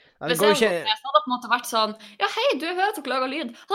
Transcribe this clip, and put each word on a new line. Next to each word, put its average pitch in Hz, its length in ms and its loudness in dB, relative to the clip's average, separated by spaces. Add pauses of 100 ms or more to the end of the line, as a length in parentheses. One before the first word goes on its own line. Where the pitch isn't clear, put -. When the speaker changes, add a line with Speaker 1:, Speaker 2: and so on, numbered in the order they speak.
(200)
Speaker 1:
Nei, 147 80 -6
det 165 60 2
Speaker 2:
hvis 160 80 -2
Speaker 1:
går 208 80 6
jo - 20 6
Speaker 2:
jeg 285 80 4
Speaker 1:
ikke 220 80 4 (160)
Speaker 2:
hadde, 214 160 0
så - 80 -12
hadde 294 80 2
det 302 80 8
på 254 60 -8
en - 20 0
måte 240 160 -6
vært 247 220 0
sånn, 220 220 2 (280)
«Ja, 403 80 0
hei, 440 140 -2 (180)
du, 294 60 -6
jeg 359 100 -4
hører 392 160 0
at 415 60 -8
dere 285 100 -8
lager 262 240 -2
lyd.» 294 240 -6
Hadde - 180 -8